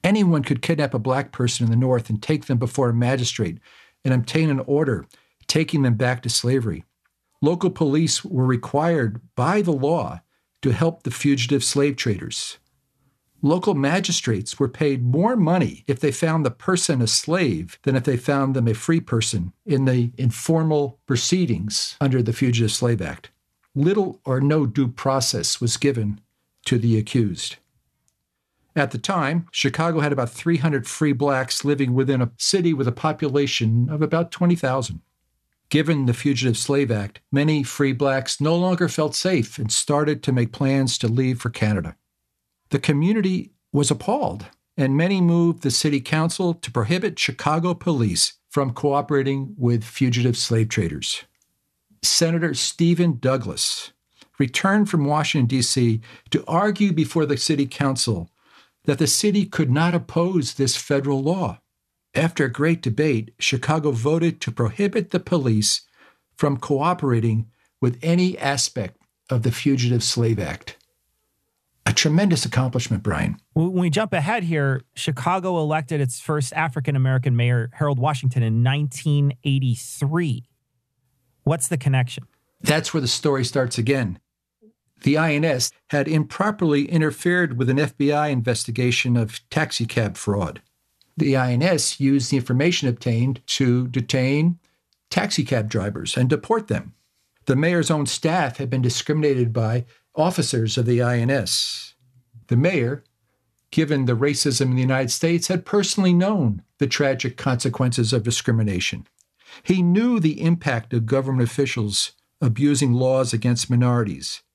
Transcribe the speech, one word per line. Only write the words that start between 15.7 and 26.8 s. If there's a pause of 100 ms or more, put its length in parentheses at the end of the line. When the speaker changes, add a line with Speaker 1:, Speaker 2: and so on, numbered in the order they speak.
Speaker 1:
if
they
found
the
person
a
slave
than
if
they
found
them
a
free
person (140)
in
the
informal
proceedings
under
the
Fugitive
Slave
Act. (460)
Little
or
no
due
process
was
given (460)
to
the